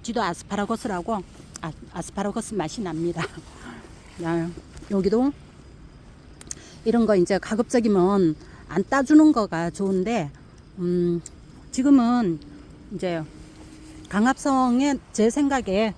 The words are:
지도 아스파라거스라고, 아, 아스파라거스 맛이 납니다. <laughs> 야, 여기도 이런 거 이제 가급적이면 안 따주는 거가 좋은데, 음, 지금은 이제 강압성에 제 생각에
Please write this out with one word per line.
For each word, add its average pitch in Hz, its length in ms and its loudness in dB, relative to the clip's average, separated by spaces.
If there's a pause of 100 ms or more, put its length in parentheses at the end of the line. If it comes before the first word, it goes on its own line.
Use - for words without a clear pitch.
지도 233 180 -4
아스파라거스라고, 196 1000 -4 (380)
아, 160 100 -8 (220)
아스파라거스 202 640 -6
맛이 165 260 -4
납니다. 165 420 -4 (480)
<laughs> - 500 -20
야, 165 280 -2 (420)
여기도 214 400 2 (1500)
이런 226 220 2
거 208 100 4
이제 185 220 2
가급적이면 202 960 2 (320)
안 175 220 -2
따주는 302 420 6
거가 170 380 0
좋은데, 190 600 -2 (480)
음, 175 440 0 (500)
지금은 240 680 4 (540)
이제 175 320 -4 (840)
강압성에 262 880 2 (180)
제 220 160 4
생각에 226 680 0